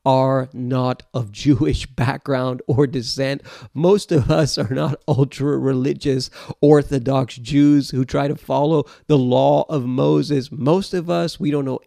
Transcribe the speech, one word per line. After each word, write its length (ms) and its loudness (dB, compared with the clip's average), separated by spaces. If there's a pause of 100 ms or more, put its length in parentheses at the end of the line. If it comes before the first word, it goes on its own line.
are 480 2
not 500 -4 (100)
of 180 -6
<laughs> 120 -12
Jewish 420 2
background 840 -4
or 200 2
descent. 540 -6 (320)
Most 380 2
of 180 2
us 280 2
are 160 -4
not 340 -4
ultra-religious 1200 0 (320)
Orthodox 760 2
Jews 560 2
who 140 -2
try 220 -2
to 80 -4
follow 500 0 (220)
the 100 4
law 520 2
of 160 -4
Moses. 680 0
Most 420 -2
of 160 -4
us, 300 -4
we 120 -2
don't 140 -2
know 220 -6